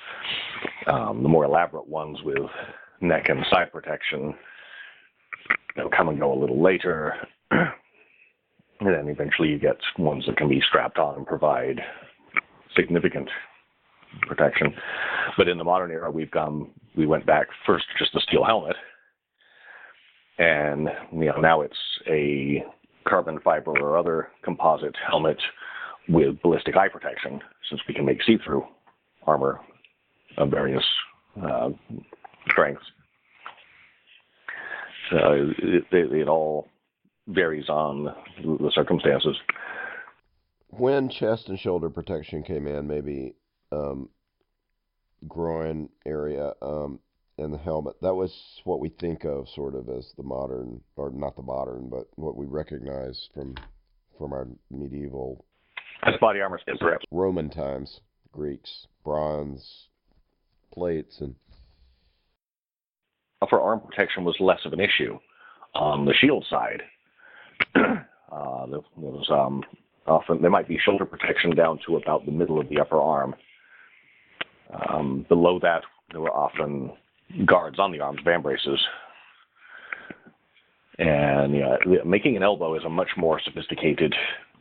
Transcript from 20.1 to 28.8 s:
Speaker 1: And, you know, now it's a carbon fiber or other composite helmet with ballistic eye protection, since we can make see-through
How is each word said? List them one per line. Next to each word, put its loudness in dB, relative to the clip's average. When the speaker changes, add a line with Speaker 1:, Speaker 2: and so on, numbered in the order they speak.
Speaker 1:
And, 4
you 2
know, 2
now 6
it's -4
a 0
carbon 2
fiber 2
or 2
other 0
composite 2
helmet 2
with 4
ballistic 2
eye 6
protection, -8
since -10
we -8
can 0
make 2
see-through 2